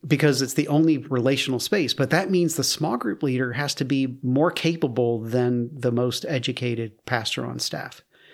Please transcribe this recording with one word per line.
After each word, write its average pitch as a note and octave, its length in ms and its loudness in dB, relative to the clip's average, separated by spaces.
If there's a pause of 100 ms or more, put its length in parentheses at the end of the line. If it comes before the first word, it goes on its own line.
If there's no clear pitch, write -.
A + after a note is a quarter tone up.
because C#3+ 360 2
it's B2+ 140 -4
the C#3+ 120 2
only D#3 300 4
relational B2+ 640 0
space. F3 340 0
But C3 160 0
that F#3+ 220 0
means F3 240 2
the C#3 80 0
small F#3 340 0
group A3+ 240 -4
leader B2+ 320 0
has D3 220 -4
to C#3 100 -2
be C3 380 0
more C#3 280 4
capable B2 720 0
than A#2+ 500 0
the B2+ 200 -2
most B2 360 0
educated A#2+ 800 -4
pastor A#2+ 400 -4
on B2 140 -8
staff, - 420 -8 (320)